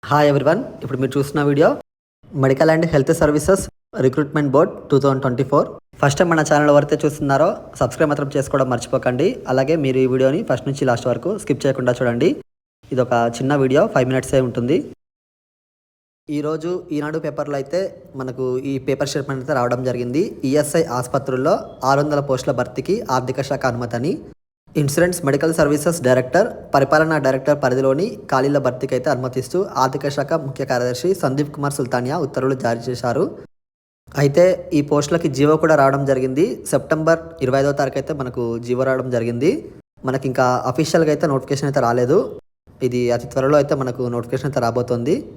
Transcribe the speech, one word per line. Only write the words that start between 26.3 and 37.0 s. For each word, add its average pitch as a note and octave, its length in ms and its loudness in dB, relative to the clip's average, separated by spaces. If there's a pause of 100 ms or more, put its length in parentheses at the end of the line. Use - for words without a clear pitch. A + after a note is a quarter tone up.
పరిపాలనా D#3 520 4
డైరెక్టర్ C3+ 380 2
పరిధిలోని C3+ 420 2 (260)
ఖాళీల C#3 360 2
భర్తీకి C3 300 -4
అయితే B2+ 160 -2
అనుమతిస్తూ B2+ 460 -4 (220)
ఆర్థిక C3+ 340 0
శాఖ C#3+ 180 -2 (120)
ముఖ్య C#3 260 -6
కార్యదర్శి B2 380 -2 (120)
సందీప్ D3 340 -2
కుమార్ C#3+ 200 -4
సుల్తానియా B2+ 400 -2 (100)
ఉత్తర్వులు C3 380 -2
జారీ A#2 240 -2
చేశారు. B2 380 -2 (960)
అయితే C#3+ 240 6 (320)
ఈ C#3+ 120 4
పోస్టులకి D3 480 0
జీవో C#3+ 160 4 (120)
కూడా D#3 160 6
రావడం C#3 200 4 (100)
జరిగింది. C3 360 2 (240)
సెప్టెంబర్ D#3 500 2 (240)